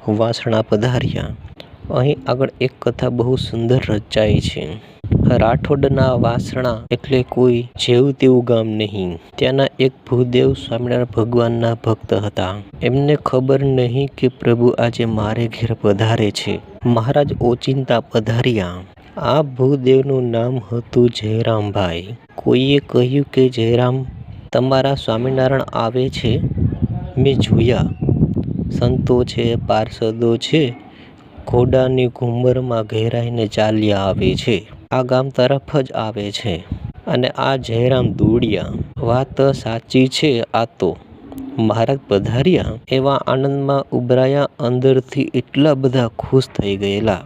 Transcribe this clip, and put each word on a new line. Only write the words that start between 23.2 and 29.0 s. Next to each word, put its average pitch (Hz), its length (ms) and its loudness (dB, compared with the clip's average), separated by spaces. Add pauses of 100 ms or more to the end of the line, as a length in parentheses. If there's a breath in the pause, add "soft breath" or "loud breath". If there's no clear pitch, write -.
કે, 131 160 4
"જયરામ, 123 580 0 (460)
તમારા 131 420 2
સ્વામિનારાયણ 131 680 0
આવે 120 460 -2
છે, 123 320 -2 (800)
મેં 135 180 4
જોયા. 117 440 2 (1000)
સંતો 123 460 2